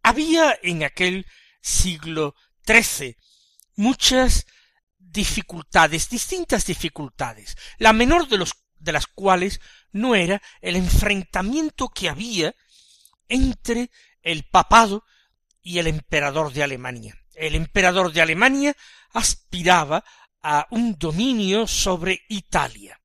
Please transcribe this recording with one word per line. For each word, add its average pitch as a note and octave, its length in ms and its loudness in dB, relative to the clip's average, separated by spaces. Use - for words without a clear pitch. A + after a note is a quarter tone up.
Había D#4 600 2
en E3+ 200 -4
aquel F3+ 420 -4
siglo D#3 720 -2
trece F#3 540 0
muchas B3+ 680 2
dificultades, E3+ 1120 0
distintas C#4 560 -4
dificultades, D3 920 -8
la A3 140 6
menor C4+ 380 4
de G#3+ 80 0
los, F3+ 160 -4
de D#3 160 -6
las - 140 -2
cuales F#3+ 520 0
no A#3 240 0
era F#3 260 0
el F3+ 140 -6
enfrentamiento G#3 1120 0
que F3 200 -6
había F#3 440 -6
entre A#3+ 640 -2
el D#3+ 220 -6
papado G3+ 640 4
y F3 180 -6
el E3 80 0
emperador D3+ 640 -2
de C#3+ 120 -4
Alemania. B2 520 -8
El D#3 220 -6
emperador F3+ 560 2
de E3 100 2
Alemania C4 540 2
aspiraba F3 880 0
a D3+ 300 0
un A3+ 260 -2
dominio G3+ 680 -2
sobre F#3 600 -2
Italia. - 760 -6